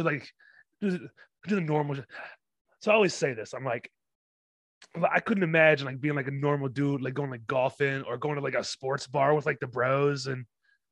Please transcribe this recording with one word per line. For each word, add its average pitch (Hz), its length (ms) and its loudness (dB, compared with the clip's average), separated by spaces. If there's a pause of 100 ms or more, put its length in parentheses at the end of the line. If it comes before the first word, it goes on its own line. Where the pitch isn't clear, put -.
like, 147 260 -2 (520)
do 202 100 0
the, 180 80 -2 (480)
do 202 80 0
the 196 60 0
normal 151 340 0
shit. 135 100 -10 (760)
So 214 100 2
I - 20 6
always 208 200 4
say 139 200 -2
this. 107 200 -10
I'm 131 120 -10
like, 123 240 -4 (1200)
I 170 100 2
couldn't 196 220 0
imagine, 156 440 6
like, 131 140 -8
being, 147 140 0
like, 135 120 -2
a 135 40 -6
normal 139 360 0
dude, 139 340 0
like, 135 120 -4
going, 139 180 -4
like, 117 160 -12
golfing 135 560 0
or 120 140 -6
going 147 180 -2
to, 143 60 -4
like, 135 120 -4
a 120 100 0
sports - 440 -4
bar 139 260 4
with, 151 120 2
like, 147 160 0
the 127 60 -6
bros 131 600 2
and 127 180 -6 (460)